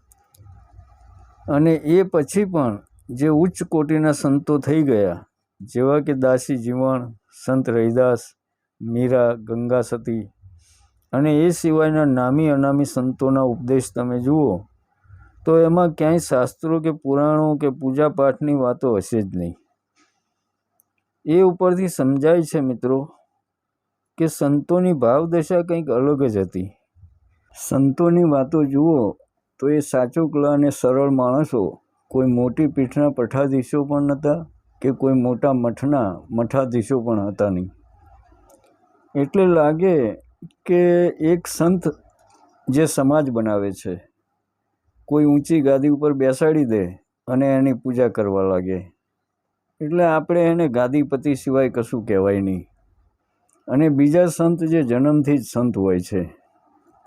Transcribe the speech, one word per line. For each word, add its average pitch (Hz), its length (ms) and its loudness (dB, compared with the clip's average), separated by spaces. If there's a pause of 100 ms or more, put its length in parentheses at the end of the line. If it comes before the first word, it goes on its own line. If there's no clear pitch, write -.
(1500)
અને 151 260 2
એ 156 280 2
પછી 185 420 -2
પણ 143 340 -2 (300)
જે 131 200 -2
ઉચ્ચ 165 340 2
કોટીના 156 500 0
સંતો 143 460 0
થઈ 147 240 0
ગયા, 104 420 0 (360)
જેવા 131 400 0
કે 147 140 -4
દાસી 131 420 0
જીવણ, 123 580 -4 (300)
સંત 131 240 -2
રૈદાસ, 117 540 0 (580)
મીરા, 120 540 0
ગંગા 120 480 -4
સતી 113 480 -8 (800)
અને 151 340 2
એ 180 40 4
સિવાયના 156 540 0
નામી 135 440 2
અનામી 139 360 0
સંતોના 131 560 -2
ઉપદેશ 123 520 -2
તમે 123 280 -4
જુઓ 127 440 0 (800)
તો 160 140 4
એમાં 165 360 4
ક્યાંય 160 240 0
શાસ્ત્રો 156 640 -2
કે 160 120 -2
પુરાણો 151 640 0
કે 143 140 0
પૂજા 135 380 -2
પાઠની 139 460 0
વાતો 123 420 -2
હશે 107 260 -2
જ 95 140 -6
નહીં. 85 180 -6 (1700)
એ 165 180 4
ઉપરથી 185 460 2
સમજાય 156 540 2
છે 156 180 -4
મિત્રો 131 380 -2 (1200)
કે 165 80 0
સંતોની 156 680 0
ભાવદશા 165 680 0
કંઈક 165 280 -4
અલગ 135 340 0
જ 110 140 0
હતી. 92 320 -4 (840)
સંતોની 170 680 2
વાતો 147 400 0
જુઓ 139 520 0 (440)
તો 131 80 -2
એ 151 120 2
સાચોકલા 143 720 -2
અને 143 180 2
સરળ 135 400 0
માણસો, 127 720 0 (300)
કોઈ 131 160 0
મોટી 123 400 0
પીઠના 139 440 0
પઠાધીશો 135 720 -2
પણ 143 180 -2
નહોતા 147 440 -2 (360)
કે 135 100 0
કોઈ 131 200 0
મોટા 123 400 0
મઠના 120 680 -2 (100)
મઠાધીશો 120 720 -2
પણ 110 280 -2
હતા 104 220 -2
નહીં. 92 200 -4 (1400)
એટલે 160 320 2
લાગે 156 720 2 (480)
કે 175 160 2 (400)
એક 170 260 0
સંત 170 360 0 (840)
જે 143 180 2
સમાજ 147 440 0
બનાવે 107 420 -2
છે, 95 220 -10 (1120)
કોઈ 147 160 2
ઊંચી 147 360 2
ગાદી 135 280 2
ઉપર 147 240 0
બેસાડી 139 520 2
દે 110 180 0 (440)
અને 131 200 0
એની 135 260 2
પૂજા 123 360 0
કરવા 101 340 0
લાગે, 92 360 -2 (1000)
એટલે 165 240 0
આપણે 165 360 0
એને 165 280 2
ગાદીપતિ 135 640 0
સિવાય 131 360 0
કશું 117 340 -6
કહેવાય 98 360 0
નહીં. 95 260 -4 (1000)
અને 147 200 2
બીજા 147 380 4
સંત 165 380 0
જે 160 180 0
જન્મથી 143 560 2
જ 120 40 -4
સંત 120 340 -4
હોય 95 220 0
છે, 90 240 -4 (840)